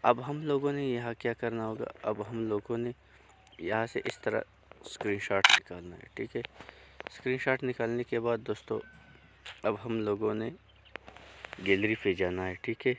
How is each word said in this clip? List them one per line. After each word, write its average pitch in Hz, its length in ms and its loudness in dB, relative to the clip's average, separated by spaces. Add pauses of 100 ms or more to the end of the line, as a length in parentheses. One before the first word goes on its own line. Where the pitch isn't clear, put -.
अब 123 160 8
हम 147 240 -4
लोगों 143 280 4
ने 143 140 -2
यहाँ 120 340 -2
क्या 117 140 0
करना 113 300 -2
होगा, 110 280 -4 (120)
अब 107 180 -2
हम 113 260 -4
लोगों 107 300 0
ने 120 160 -2 (680)
यहाँ 107 260 0
से - 200 -4
इस - 160 -6
तरह 107 220 0 (420)
screenshot 98 640 0
निकालना 87 480 2
है, - 200 -18
ठीक - 200 -4
है। 120 60 -2 (720)
screenshot 131 500 2
निकालने 120 420 0
के 120 140 0
बाद 117 220 2
दोस्तों, 107 400 -4 (840)
अब 107 120 2
हम 113 240 -4
लोगों 107 340 2
ने 113 180 -2 (1080)
गैलरी 98 340 4
पे 101 200 0
जाना 90 280 0
है, 92 120 -2 (100)
ठीक 113 220 -2
है। 127 120 2